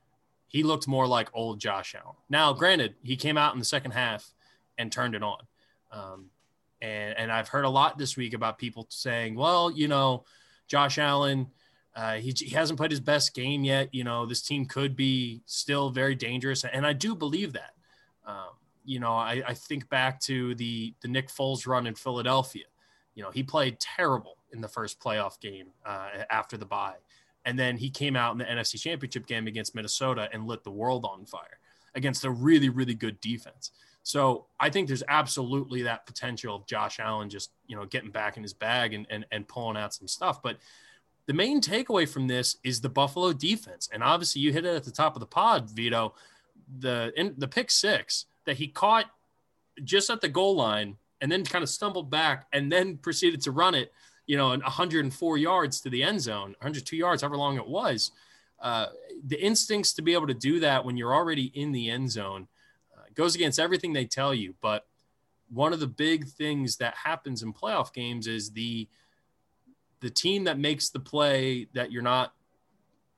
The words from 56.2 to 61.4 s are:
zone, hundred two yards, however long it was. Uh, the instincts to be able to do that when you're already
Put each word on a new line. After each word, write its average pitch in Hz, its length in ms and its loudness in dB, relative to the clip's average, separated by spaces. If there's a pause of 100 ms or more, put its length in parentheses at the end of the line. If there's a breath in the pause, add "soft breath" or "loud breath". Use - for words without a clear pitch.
zone, 104 420 -6
hundred 143 240 -6
two 160 100 -8
yards, 170 240 2
however 143 160 -2
long 143 200 0
it 107 100 -4
was. 147 460 0 (460 soft breath)
Uh, 117 280 0 (400)
the 147 120 -2
instincts 208 540 2
to - 80 -6
be 165 140 4
able 160 120 2
to 135 80 0
do 139 260 2
that 139 220 6
when 123 140 -4
you're 120 180 2
already 151 400 2